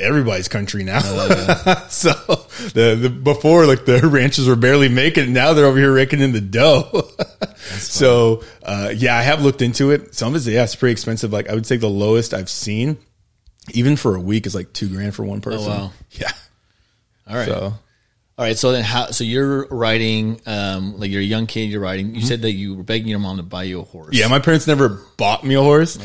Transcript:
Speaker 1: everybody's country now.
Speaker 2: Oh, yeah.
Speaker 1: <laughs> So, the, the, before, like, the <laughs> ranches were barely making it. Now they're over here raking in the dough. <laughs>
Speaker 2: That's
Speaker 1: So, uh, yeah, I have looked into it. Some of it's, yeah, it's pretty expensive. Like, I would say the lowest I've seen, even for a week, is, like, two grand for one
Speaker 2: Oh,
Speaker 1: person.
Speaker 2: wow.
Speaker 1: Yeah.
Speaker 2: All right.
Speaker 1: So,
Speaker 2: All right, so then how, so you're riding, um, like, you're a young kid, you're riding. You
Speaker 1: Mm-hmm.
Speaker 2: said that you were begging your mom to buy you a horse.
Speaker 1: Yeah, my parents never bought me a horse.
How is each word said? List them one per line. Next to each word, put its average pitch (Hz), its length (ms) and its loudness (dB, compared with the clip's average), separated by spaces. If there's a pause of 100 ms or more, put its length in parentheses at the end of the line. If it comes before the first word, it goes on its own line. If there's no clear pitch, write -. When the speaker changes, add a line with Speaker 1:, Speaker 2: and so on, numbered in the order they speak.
Speaker 1:
everybody's 110 480 0
country 101 360 -6
now. 95 180 -2
Speaker 2:
Oh, - 240 -4 (400)
yeah. 185 200 0
Speaker 1:
<laughs> - 20 -20
So, - 220 0 (640)
the, 113 260 4
the, 123 80 0
before, 147 580 4
like, 135 200 4
the 123 140 6
<laughs> - 60 6
ranches 135 420 2
were 127 80 6
barely 131 320 4
making 135 360 2
it. 123 60 -2
Now 127 240 4
they're 147 100 6
over 135 140 6
here 139 160 6
raking 131 260 2
in 135 120 2
the 110 80 -2
dough. 123 500 2
<laughs> - 500 -6
Speaker 2:
That's - 440 -12
Speaker 1:
So, 120 580 4 (220)
uh, 101 300 -6
yeah, 120 220 0
I 117 60 2
have 147 200 2
looked 139 200 2
into 123 300 0
it. - 220 -2
Some 113 160 -4
of 151 60 -2
it's, 135 100 -4
yeah, 117 180 0
it's 110 100 -4
pretty 123 180 0
expensive. 113 400 -6
Like, 104 160 -4
I 104 60 -4
would 113 120 -4
say 127 100 0
the 113 120 -2
lowest 107 460 0
I've 95 160 -8
seen, 117 480 -6 (720)
even 123 240 2
for 104 200 0
a 90 40 -8
week, 104 260 -2
is, 92 100 -6
like, 87 160 -10
two 101 160 -8
grand 101 260 -6
for 110 100 -8
one 101 140 -8
Speaker 2:
Oh, - 40 -8
Speaker 1:
person. 107 260 -6
Speaker 2:
wow. 98 240 -6 (180)
Speaker 1:
Yeah. - 220 -8 (960)
Speaker 2:
All 107 80 -8
right. 120 100 -4
Speaker 1:
So, 101 280 -6 (680)
Speaker 2:
All 120 60 -2
right, 113 100 -2
so 127 160 2
then 123 100 0
how, 113 280 -4
so 117 120 -6
you're 135 440 -2
riding, 113 800 -2
um, 98 520 -6
like, 98 120 -6
you're 98 100 -4
a 98 40 -2
young 110 220 -2
kid, 110 220 -6
you're 104 140 -6
riding. 95 320 -6
You 117 60 -8
Speaker 1:
Mm-hmm. 113 60 -2
Speaker 2:
said 120 140 -4
that 113 120 -2
you 98 220 -8
were 92 80 -12
begging 110 260 -4
your 107 100 -4
mom 98 180 -6
to 92 60 -8
buy 92 220 -10
you 92 160 -8
a - 40 -12
horse. - 320 -8
Speaker 1:
Yeah, 110 120 4
my 135 100 4
parents 160 280 2
never 139 220 4 (300)
bought 107 260 0
me 135 120 0
a 135 40 4
horse. 147 440 4